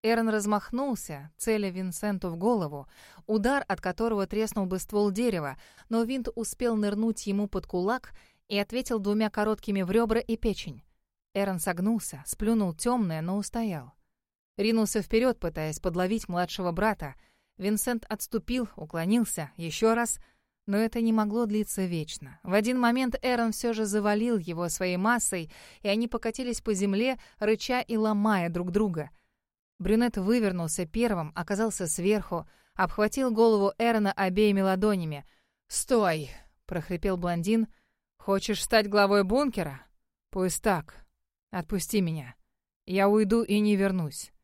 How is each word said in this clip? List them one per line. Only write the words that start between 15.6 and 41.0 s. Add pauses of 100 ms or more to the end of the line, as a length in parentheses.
подловить
младшего
брата. (420)
Винсент
отступил,
уклонился
еще
раз, (460)
но
это
не
могло
длиться
вечно.
В
один
момент
Эрон
все
же
завалил
его
своей
массой, (320)
и
они
покатились
по
земле, (220)
рыча
и
ломая
друг
друга. (680)
Брюнет
вывернулся
первым,
оказался
сверху, (260)
обхватил
голову
Эрона
обеими
ладонями. (420)
«Стой!» — (360)
прохрипел
блондин. (480)
«Хочешь
стать
главой
бункера? (440)
Пусть
так. (440)